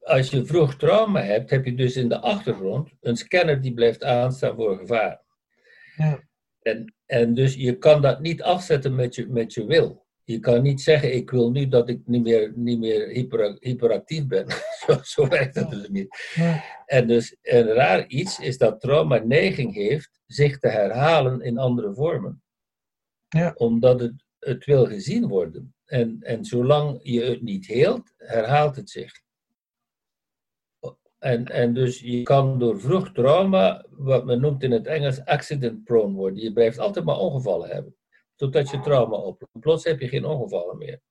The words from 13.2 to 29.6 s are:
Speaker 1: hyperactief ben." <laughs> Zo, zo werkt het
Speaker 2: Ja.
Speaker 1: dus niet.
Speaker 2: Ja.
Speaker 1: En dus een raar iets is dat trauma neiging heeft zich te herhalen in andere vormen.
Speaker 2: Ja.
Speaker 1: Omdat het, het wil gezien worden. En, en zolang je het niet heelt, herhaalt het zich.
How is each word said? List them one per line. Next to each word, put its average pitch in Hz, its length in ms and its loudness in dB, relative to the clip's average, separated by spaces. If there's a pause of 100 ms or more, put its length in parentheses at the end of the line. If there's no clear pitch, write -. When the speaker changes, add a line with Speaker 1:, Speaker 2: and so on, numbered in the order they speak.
Speaker 1:
hyperactief 127 680 -2
ben." 98 200 -2 (200)
<laughs> - 200 -12
Zo, 143 160 4
zo - 260 0
werkt 135 260 0
het - 160 -4
Speaker 2:
Ja. 104 80 -8
Speaker 1:
dus 101 100 -14
niet. - 460 -8
Speaker 2:
Ja. 165 300 0 (220)
Speaker 1:
En 127 200 2
dus 117 360 0
een 120 300 4
raar 160 340 2
iets 170 320 -6
is - 200 -6
dat 113 220 2
trauma 143 380 2
neiging 135 560 0
heeft 107 520 -4
zich 139 320 0
te 123 100 2
herhalen 127 720 2
in 113 180 -4
andere 120 360 -2
vormen. 131 480 -4 (880)
Speaker 2:
Ja. 165 280 0
Speaker 1:
Omdat 120 440 4
het, 120 240 -8 (140)
het 131 260 -6
wil 135 220 6
gezien 127 420 -4
worden. 85 460 -4 (100)
En, 117 360 -2
en 110 240 -8
zolang 139 580 0
je 120 200 -2
het 123 200 -4
niet 98 240 -8
heelt, 160 500 0
herhaalt 135 600 0
het 98 140 -14
zich. - 220 -14 (2000)